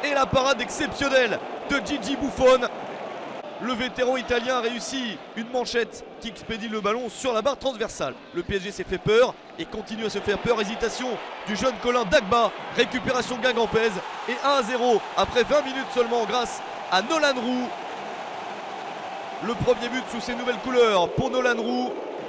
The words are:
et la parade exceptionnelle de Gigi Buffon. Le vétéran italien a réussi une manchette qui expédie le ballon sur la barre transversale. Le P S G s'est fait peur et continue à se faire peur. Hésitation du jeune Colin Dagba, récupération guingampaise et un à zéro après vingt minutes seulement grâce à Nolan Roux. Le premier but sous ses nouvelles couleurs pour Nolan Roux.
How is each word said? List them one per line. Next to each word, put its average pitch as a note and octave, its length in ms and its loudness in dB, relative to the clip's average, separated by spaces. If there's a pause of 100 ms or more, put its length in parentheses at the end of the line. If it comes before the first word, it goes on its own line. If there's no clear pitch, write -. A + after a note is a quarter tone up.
et C#4+ 100 0
la C4+ 140 4
parade C4 340 4
exceptionnelle C4 760 2 (280)
de C#4+ 160 0
Gigi C4+ 320 -2
Buffon. B3+ 520 6 (960)
Le B3 100 0
vétéran B3 440 0
italien A#3+ 400 2
a - 20 4
réussi A#3 580 -4 (180)
une A3+ 140 -6
manchette A#3+ 560 -2 (140)
qui - 80 -10
expédie A3+ 400 -8
le G#3+ 120 -4
ballon A3 300 0
sur - 240 -2
la A3 80 2
barre B3 160 0
transversale. G#3 560 -4 (220)
Le F3 80 -2
P G3+ 140 -2
S F#3 60 -2
G G3+ 80 -6
s'est F#3 120 -8
fait F#3 160 -4
peur A3 340 6 (240)
et D#3+ 80 -6
continue A3 400 -8
à G#3+ 60 0
se G#3 80 -2
faire G3 180 0
peur. A3+ 240 2
Hésitation A3 460 -2 (400)
du G#3 80 -2
jeune B3 260 2
Colin A#3+ 220 2
Dagba, A3+ 480 4 (240)
récupération B3 600 0
guingampaise A3+ 560 2 (360)
et A#3+ 60 0 (100)
un C#4 140 4
à B3+ 40 2
zéro A#3+ 380 4 (160)
après G3 260 4
vingt C#4+ 200 4
minutes C4 320 -4
seulement A#3 300 2
grâce A#3+ 360 -2 (300)
à F#3 100 4
Nolan C#4+ 340 4
Roux. B3 320 -2 (1800)
Le A#3 80 -2
premier A#3+ 340 2
but B3+ 220 -4
sous A#3 100 -6
ses A#3+ 140 -4
nouvelles A#3+ 240 -2
couleurs A3+ 500 6
pour B3+ 220 0
Nolan B3 260 2
Roux. B3 360 -2 (360)